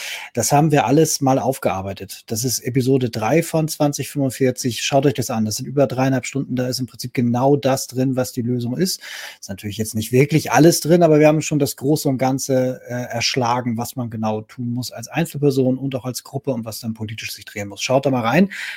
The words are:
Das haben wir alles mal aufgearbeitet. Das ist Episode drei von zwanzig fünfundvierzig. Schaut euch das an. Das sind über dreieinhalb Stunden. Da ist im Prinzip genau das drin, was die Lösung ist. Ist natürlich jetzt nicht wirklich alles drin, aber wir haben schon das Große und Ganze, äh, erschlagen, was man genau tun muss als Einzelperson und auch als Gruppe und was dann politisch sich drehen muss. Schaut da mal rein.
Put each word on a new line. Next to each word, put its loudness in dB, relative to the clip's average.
Das 0
haben 6
wir 6
alles 4
mal 4
aufgearbeitet. -4
Das -4
ist -2
Episode 2
drei 0
von 0
zwanzig -2
fünfundvierzig. -2
Schaut 2
euch 4
das -4
an. 0
Das -2
sind -8
über 2
dreieinhalb 0
Stunden. -6
Da -2
ist -4
im -4
Prinzip -12
genau 4
das -2
drin, -2
was -2
die -4
Lösung -2
ist. -2
Ist -16
natürlich -10
jetzt -6
nicht -4
wirklich 4
alles 6
drin, 4
aber 6
wir 8
haben 4
schon 0
das -2
Große 0
und 0
Ganze, 0
äh, -6
erschlagen, -2
was -8
man -6
genau -4
tun -8
muss -6
als -12
Einzelperson 2
und -6
auch -6
als -8
Gruppe -6
und -4
was -10
dann -6
politisch -10
sich -16
drehen -10
muss. -14
Schaut 2
da 0
mal 0
rein. 4